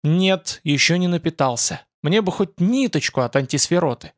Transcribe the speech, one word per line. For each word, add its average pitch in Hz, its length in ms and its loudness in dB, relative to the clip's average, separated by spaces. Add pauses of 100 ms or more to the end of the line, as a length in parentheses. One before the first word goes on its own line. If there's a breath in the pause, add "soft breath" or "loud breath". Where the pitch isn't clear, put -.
Нет, 185 600 0
ещё 147 340 2
не 180 100 0
напитался. 160 760 -2 (180)
Мне 185 180 2
бы 185 100 -2
хоть - 280 -4
ниточку 202 640 0
от 123 140 -2
антисфероты. 139 840 0